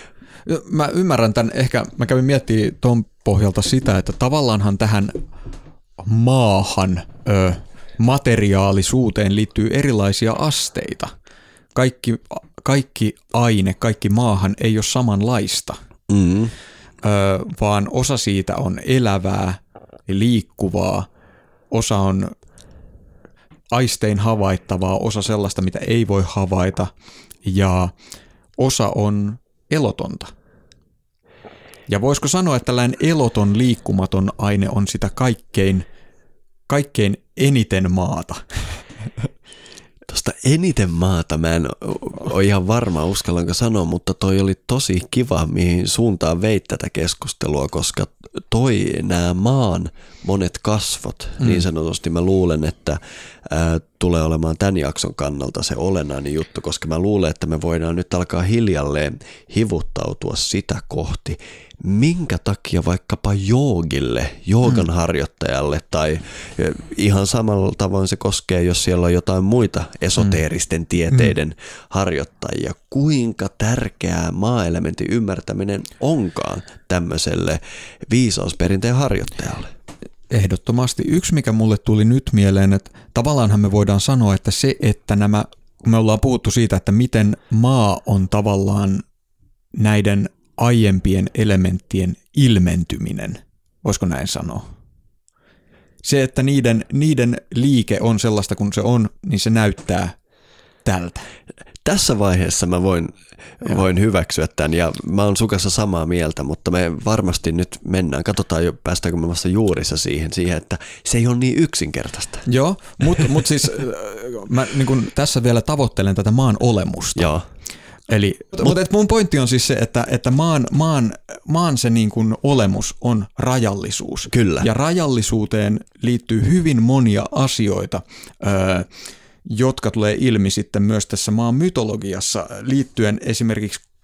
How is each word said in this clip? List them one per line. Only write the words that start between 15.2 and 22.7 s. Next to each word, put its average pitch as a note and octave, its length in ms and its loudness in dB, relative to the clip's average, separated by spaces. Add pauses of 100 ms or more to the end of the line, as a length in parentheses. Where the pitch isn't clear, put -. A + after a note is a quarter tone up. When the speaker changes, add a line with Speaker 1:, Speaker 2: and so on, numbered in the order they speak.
Speaker 2:
Mm. G2+ 380 4 (560)
Speaker 1:
Ö, G2 400 2 (160)
vaan G#2 300 0
osa B2+ 260 0
siitä F#2+ 380 -2
on F2+ 300 -4
elävää, G2 680 0 (540)
liikkuvaa, G2 1000 0 (640)
osa A2+ 260 0
on F#2+ 340 0 (1400)